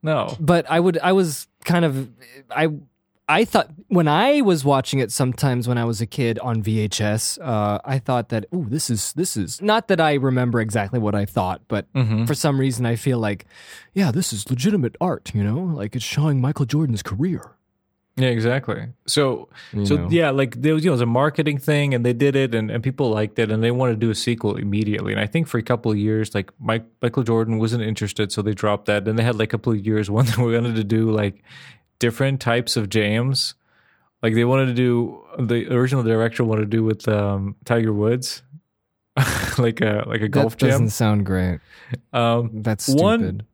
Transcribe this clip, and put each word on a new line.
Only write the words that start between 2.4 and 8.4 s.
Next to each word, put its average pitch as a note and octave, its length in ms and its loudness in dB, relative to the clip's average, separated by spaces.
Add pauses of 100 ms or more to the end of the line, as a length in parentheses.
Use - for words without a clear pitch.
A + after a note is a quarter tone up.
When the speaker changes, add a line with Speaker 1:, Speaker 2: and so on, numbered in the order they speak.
Speaker 2:
I, D#3 180 2 (580)
I E3 160 4
thought - 280 0 (160)
when F3 200 2
I A#3+ 340 4
was F3+ 220 2
watching C#3 360 2
it A#2 120 -2
sometimes B2 560 0
when B2 120 0
I A#2 60 0
was A#2 140 -2
a A2+ 60 -2
kid A2+ 320 -2
on A#2 240 -2
V A2 200 0
H G#2 200 -2
S, G#2+ 380 -2
uh, G#2 440 0
I C3+ 140 -2
thought B2 320 -2
that, A2 240 -4